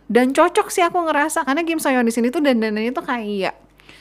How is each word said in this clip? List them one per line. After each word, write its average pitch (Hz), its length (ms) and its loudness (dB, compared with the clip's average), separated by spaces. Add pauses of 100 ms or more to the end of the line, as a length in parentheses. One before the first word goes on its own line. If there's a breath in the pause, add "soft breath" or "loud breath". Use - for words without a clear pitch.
Dan 247 260 2
cocok 349 380 2
sih 349 160 0
aku 349 240 0
ngerasa, 302 340 0
karena 302 220 -2
Kim 320 160 -2
So 302 80 0
Yeon 254 160 2
di 226 80 0
sini 240 160 0
tuh 330 160 -2
dandanannya 220 480 0
tuh 339 120 -8
kayak, 208 520 -4 (440 loud breath)